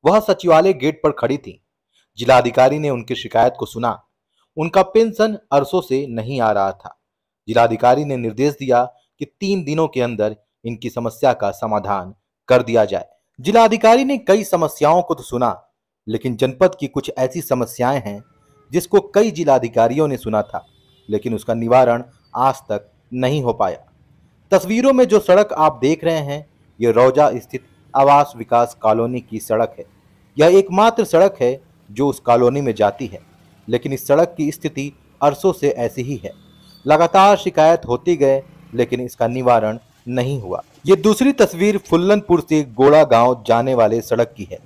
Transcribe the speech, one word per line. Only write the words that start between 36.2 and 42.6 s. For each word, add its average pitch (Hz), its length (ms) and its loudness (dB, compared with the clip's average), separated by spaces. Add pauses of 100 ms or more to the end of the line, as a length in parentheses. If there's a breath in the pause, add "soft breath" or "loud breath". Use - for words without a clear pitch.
लगातार 180 500 4
शिकायत 170 520 2
होती 139 280 -2
गए, 135 260 2 (320)
लेकिन 123 260 -2
इसका 123 260 -4
निवारण 117 520 0 (300)
नहीं 127 320 -4
हुआ। 92 220 -10 (240)
ये 190 100 6
दूसरी 214 360 0
तस्वीर 202 460 0
फुल्लनपुर 180 640 0
से 151 220 -2